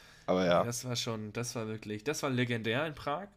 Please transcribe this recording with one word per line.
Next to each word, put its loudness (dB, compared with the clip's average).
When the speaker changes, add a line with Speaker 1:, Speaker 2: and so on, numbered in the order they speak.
Speaker 1:
Aber 4
ja. 6
Speaker 2:
Das -4
war -4
schon, -4
das -4
war -4
wirklich, -6
das -4
war 2
legendär 0
in -6
Prag. -4